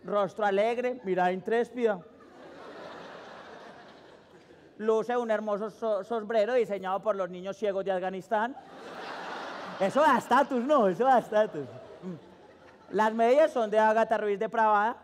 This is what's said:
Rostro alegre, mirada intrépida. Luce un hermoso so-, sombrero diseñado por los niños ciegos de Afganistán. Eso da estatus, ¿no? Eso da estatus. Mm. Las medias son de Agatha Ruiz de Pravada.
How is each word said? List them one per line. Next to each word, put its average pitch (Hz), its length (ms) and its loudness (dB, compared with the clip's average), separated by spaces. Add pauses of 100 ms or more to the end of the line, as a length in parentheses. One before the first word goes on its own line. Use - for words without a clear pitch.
Rostro 202 400 0
alegre, 240 580 0
mirada 180 280 2
intrépida. 220 680 -2 (2750)
Luce 220 380 2
un 240 160 0
hermoso 214 380 -2
so-, 208 340 -4
sombrero 226 500 0
diseñado 190 480 0
por 208 140 0
los 185 140 -4
niños 180 280 -10
ciegos 196 280 -2
de 190 60 -2
Afganistán. 190 640 -2 (1200)
Eso 196 220 2
da 277 160 6
estatus, 269 460 2
¿no? 262 240 4
Eso 180 160 0
da 262 160 6
estatus. 202 480 0 (340)
Mm. - 920 -16
Las 214 180 2
medias 254 380 4
son 226 180 -2
de 214 100 2
Agatha 220 380 2
Ruiz 208 220 -2
de 220 100 -4
Pravada. 220 540 2